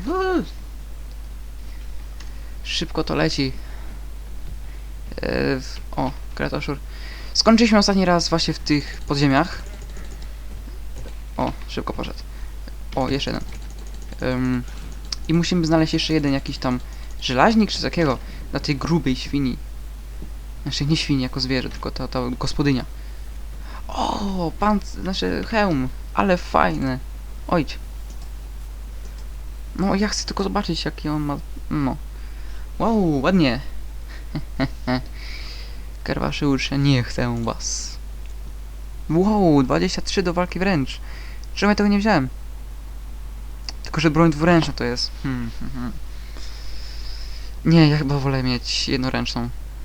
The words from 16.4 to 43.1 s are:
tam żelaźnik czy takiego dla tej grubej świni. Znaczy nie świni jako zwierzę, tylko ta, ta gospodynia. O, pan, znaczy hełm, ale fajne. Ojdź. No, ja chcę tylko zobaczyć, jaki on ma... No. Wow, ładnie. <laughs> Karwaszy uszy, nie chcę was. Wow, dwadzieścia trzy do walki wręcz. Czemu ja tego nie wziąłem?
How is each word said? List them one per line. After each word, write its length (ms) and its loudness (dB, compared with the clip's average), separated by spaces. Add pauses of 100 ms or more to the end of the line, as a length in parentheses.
tam 220 0 (420)
żelaźnik 500 6
czy 100 -4
takiego 360 2 (340)
dla 80 -2
tej 160 0
grubej 400 2
świni. 420 0 (1040)
Znaczy 220 -2
nie 120 4
świni 260 2
jako 160 -2
zwierzę, 300 0
tylko 220 -6
ta, 160 -4
ta 120 -2 (200)
gospodynia. 460 2 (1000)
O, 720 0
pan, 200 4 (220)
znaczy 460 0
hełm, 420 2 (240)
ale 240 4
fajne. 640 2 (480)
Ojdź. 320 2 (2000)
No, 200 2
ja 120 4
chcę 180 -2
tylko 180 -2
zobaczyć, 420 0
jaki 240 -4
on 120 0
ma... 160 0 (320)
No. 260 2 (840)
Wow, 420 4
ładnie. 380 6 (1200)
<laughs> 1200 -6
Karwaszy 440 0
uszy, 300 2
nie 260 6
chcę 400 0
was. 540 -4 (1120)
Wow, 540 8
dwadzieścia 380 2
trzy 220 0
do 100 2
walki 260 0
wręcz. 400 2 (560)
Czemu 140 6
ja 60 8
tego 140 4
nie 100 6
wziąłem? 300 4 (1500)